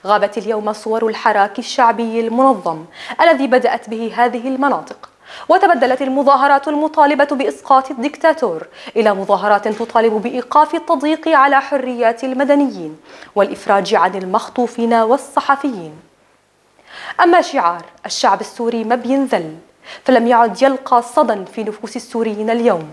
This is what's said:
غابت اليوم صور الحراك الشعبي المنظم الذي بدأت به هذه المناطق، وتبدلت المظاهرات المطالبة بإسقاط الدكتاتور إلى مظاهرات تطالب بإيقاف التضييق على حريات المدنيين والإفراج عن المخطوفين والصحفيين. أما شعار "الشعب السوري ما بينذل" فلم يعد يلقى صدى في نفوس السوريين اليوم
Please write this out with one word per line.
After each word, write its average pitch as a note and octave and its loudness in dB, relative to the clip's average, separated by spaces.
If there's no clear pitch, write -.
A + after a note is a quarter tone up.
غابت G3+ 0
اليوم G#3+ -4
صور A3 -4
الحراك G#3 0
الشعبي A#3 0
المنظم A3 0
الذي D4 4
بدأت A#3 0
به A3+ -6
هذه A#3+ -2
المناطق، C4 -4
وتبدلت C#4+ 2
المظاهرات C#4 2
المطالبة D4 2
بإسقاط C4+ 0
الدكتاتور C4 -2
إلى G#3+ 2
مظاهرات G3+ 0
تطالب A3+ 0
بإيقاف B3+ 0
التضييق D#4+ -2
على C#4 4
حريات B3 -2
المدنيين C4 0
والإفراج G3 0
عن F3+ 2
المخطوفين A#3 -2
والصحفيين. A#3 -2
أما F4 6
شعار F3 -2
"الشعب G3+ 0
السوري A3+ -6
ما A3+ 0
بينذل" A#3 -2
فلم A#3 4
يعد A#3 2
يلقى B3+ 2
صدى A3+ -2
في A3 -8
نفوس G#3+ -10
السوريين A3 -4
اليوم G#3 0